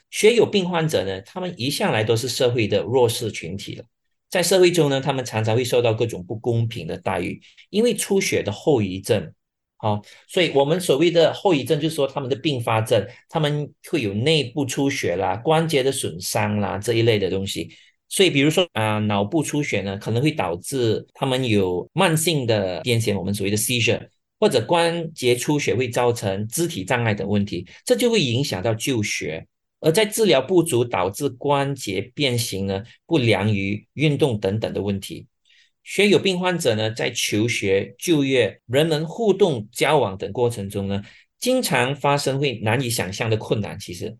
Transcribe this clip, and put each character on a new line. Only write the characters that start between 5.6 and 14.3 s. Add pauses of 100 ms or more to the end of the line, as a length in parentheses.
受
到
各
种
不
公
平
的
待
遇， (300)
因
为
出
血
的
后
遗
症。 (460)
好， (260)
所
以
我
们
所
谓
的
后
遗
症，
就
是
说
他
们
的
并
发
症， (220)
他
们 (200)
会
有
内